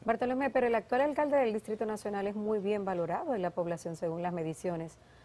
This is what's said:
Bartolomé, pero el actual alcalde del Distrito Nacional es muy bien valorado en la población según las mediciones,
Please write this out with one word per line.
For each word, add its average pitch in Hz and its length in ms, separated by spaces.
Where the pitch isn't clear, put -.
Bartolomé, 254 440
pero 247 180
el 233 80
actual 247 280
alcalde 294 340
del 247 160
Distrito 214 320
Nacional 208 420
es 202 80
muy 214 240
bien 202 280
valorado 185 480
en 196 80
la 175 80
población 170 460
según 170 260
las 175 100
mediciones, 165 640